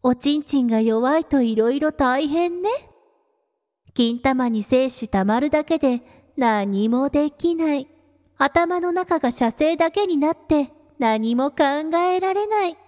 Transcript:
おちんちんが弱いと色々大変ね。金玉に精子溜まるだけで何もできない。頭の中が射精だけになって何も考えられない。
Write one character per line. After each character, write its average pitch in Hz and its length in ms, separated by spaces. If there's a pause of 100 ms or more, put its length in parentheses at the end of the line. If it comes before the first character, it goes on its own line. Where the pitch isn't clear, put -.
お 247 140
ち 285 200
ん 294 60
ち 277 180
ん 247 60
が 220 140
弱 233 380
い 320 60
と 277 160
色 226 320
々 302 200
大 277 340
変 349 360
ね。 415 60 (1300)
金 233 240
玉 262 300
に 214 160
精 262 260
子 226 160
溜 190 180
ま 214 140
る 285 120
だ 302 120
け 320 160
で 247 240 (340)
何 208 520
も 262 220
で 294 200
き 339 240
な 311 220
い。 269 120 (500)
頭 339 420
の 349 100
中 349 300
が 240 100
射 233 220
精 311 240
だ 330 160
け 403 160
に 330 80
な 302 160
っ - 40 (120)
て 294 240 (260)
何 226 380
も 277 160
考 302 120 (320)
え 359 220
ら 381 160
れ 415 140
な 415 180
い。 339 100 (120)